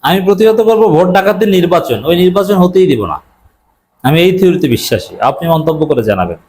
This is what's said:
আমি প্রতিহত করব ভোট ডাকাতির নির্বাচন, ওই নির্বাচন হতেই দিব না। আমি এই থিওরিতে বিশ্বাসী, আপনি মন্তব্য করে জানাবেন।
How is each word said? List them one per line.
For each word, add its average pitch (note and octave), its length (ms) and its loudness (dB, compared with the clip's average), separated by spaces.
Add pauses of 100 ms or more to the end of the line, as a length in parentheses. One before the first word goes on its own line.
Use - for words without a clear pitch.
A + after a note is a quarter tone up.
আমি E3+ 220 0
প্রতিহত G#3+ 320 2 (100)
করব A3 140 2 (100)
ভোট F3 240 2
ডাকাতির G3 400 0
নির্বাচন, E3+ 420 0 (100)
ওই E3+ 80 2
নির্বাচন F#3 460 0
হতেই F3+ 240 2
দিব B2+ 140 0 (120)
না। C#2+ 40 -8 (880)
আমি D3+ 160 2
এই F#3 140 2
থিওরিতে E3+ 340 0
বিশ্বাসী, - 460 -4 (140)
আপনি - 200 -6
মন্তব্য D#3 320 -2 (100)
করে B2+ 180 0
জানাবেন। F2+ 300 -2 (100)